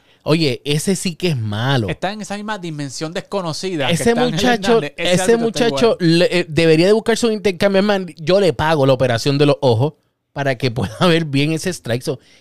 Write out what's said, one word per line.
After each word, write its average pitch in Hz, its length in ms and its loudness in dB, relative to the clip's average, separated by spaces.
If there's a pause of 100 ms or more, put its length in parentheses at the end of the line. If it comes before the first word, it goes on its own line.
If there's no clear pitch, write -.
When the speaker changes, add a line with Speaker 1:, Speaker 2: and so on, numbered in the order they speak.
(220)
Speaker 1:
oye, 147 420 0
ese 151 320 -2
sí 175 200 -6
que 175 140 -2
es 151 80 -2
malo. 110 520 -2
Speaker 2:
está 175 220 -6
en 214 100 -12
esa 196 140 -10
misma 208 240 -8
dimensión 156 540 -10
desconocida 180 720 -6
que 170 60 0
Speaker 1:
Ese 170 180 0
Speaker 2:
está 233 100 0
Ángel 247 140 0
Speaker 1:
muchacho, 233 380 0
Speaker 2:
Hernández. 196 220 0
Ese 175 180 -2
Speaker 1:
ese 185 100 4
Speaker 2:
árbitro 214 100 4
está 233 100 2
Speaker 1:
muchacho 226 560 0
Speaker 2:
igual. 170 200 4
Speaker 1:
le, 175 200 2
eh, 175 80 -2
debería 160 380 4
de 202 80 4
buscarse 226 320 0
un 220 80 0
intercambio. 196 460 0
Es 196 60 2
más, 202 160 0 (160)
yo 170 220 2
le 180 140 4
pago 156 320 0
la 135 80 6
operación 131 460 0
de 147 80 4
los 143 140 2
ojos 131 320 2 (380)
para 139 240 -2
que 127 140 -2
pueda 113 300 -6
<laughs> 185 80 2
ver 165 180 2
bien 143 280 0
ese 156 180 -4
strike 123 320 -6
zone. 180 160 -6 (220)